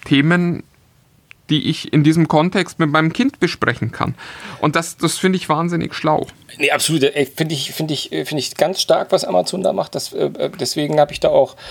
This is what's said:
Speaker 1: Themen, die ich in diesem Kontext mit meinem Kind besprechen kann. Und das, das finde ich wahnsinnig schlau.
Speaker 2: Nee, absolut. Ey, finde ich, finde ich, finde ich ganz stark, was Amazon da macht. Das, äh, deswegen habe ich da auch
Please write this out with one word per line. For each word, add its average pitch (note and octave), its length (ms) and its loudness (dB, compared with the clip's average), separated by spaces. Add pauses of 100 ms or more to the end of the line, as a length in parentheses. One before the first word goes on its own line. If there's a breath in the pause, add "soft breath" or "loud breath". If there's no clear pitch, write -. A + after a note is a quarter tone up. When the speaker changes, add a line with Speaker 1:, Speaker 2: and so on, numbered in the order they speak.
Speaker 1:
Themen, E3+ 600 2 (840)
die D3 200 2
ich - 240 -4
in D3+ 120 6
diesem D#3+ 240 4
Kontext F3 500 0
mit D#3+ 120 2
meinem D#3+ 220 2
Kind - 280 0
besprechen B2+ 500 -2
kann. - 240 -4 (460 loud breath)
Und D3+ 160 0
das, E3 200 -4
das E3 220 -2
finde F#3 180 2
ich - 120 -6
wahnsinnig E3 460 -2
schlau. - 340 0 (300)
Speaker 2:
Nee, C#3+ 120 2
absolut. D3 320 2
Ey, C#3+ 240 2
finde D#3+ 280 -4
ich, C3+ 180 -8
finde D#3 200 -4
ich, - 180 -6
finde D3+ 280 -4
ich - 180 -8
ganz F3 240 0
stark, F#3 300 0
was F#3+ 140 2
Amazon F3+ 400 -2
da - 80 2
macht. - 240 -4
Das, - 160 -8
äh, - 180 -2 (300)
deswegen D3+ 400 0
habe D3 120 2
ich - 60 -10
da D#3 100 2
auch D3 280 4 (140 loud breath)